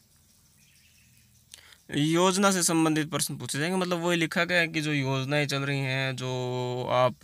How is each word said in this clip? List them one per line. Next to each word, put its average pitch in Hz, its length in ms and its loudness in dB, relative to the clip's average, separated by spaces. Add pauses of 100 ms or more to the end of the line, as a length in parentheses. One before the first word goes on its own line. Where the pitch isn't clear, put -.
(1900)
योजना 180 600 4
से 185 120 0
संबंधित 156 480 2
प्रश्न 143 260 -4
पूछे 123 220 -6
जाएंगे। 175 180 -2
मतलब 180 220 -2
वही 170 180 0
लिखा 165 280 0
गया 175 140 0
है 165 100 2
कि 160 120 -4
जो 151 120 -2
योजनाएं 139 540 0
चल 139 160 -2
रही 139 180 -2
हैं, 131 360 -2
जो 127 720 -4
आप 123 340 2